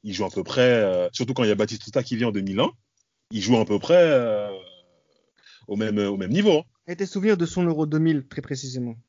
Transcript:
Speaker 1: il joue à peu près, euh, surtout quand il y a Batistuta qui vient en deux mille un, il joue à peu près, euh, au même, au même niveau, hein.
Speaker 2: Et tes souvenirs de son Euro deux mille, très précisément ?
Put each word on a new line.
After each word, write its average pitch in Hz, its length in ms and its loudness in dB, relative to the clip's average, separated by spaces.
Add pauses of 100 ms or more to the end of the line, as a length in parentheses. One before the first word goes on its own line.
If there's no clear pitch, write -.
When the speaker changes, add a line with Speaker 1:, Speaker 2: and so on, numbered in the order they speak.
Speaker 1:
il 104 100 -10
joue 95 120 -4
à 90 40 -6
peu 95 140 -6
près, - 180 -2
euh, 101 520 2
surtout 123 200 -4
quand 123 120 0
il - 20 4
y 104 40 4
a 104 40 4
Batistuta 107 480 -2
qui 120 140 -6
vient 120 100 0
en 113 40 -2
deux 101 100 -4
mille 98 180 -4
un, 143 100 2 (640)
il 104 100 -6
joue 113 160 4
à 110 60 4
peu 104 160 0
près, - 180 2
euh, 120 520 4 (1160)
au 104 80 -6
même, 107 220 -2
au 101 200 0
même 95 140 -4
niveau, 180 280 4
hein. 165 40 -6 (240)
Speaker 2:
Et 175 100 -10
tes 190 80 -4
souvenirs 196 320 0
de 170 80 0
son 180 180 -4
Euro 160 220 0
deux 156 140 -2
mille, 156 280 0
très - 140 -10
précisément ? 127 540 -10 (140)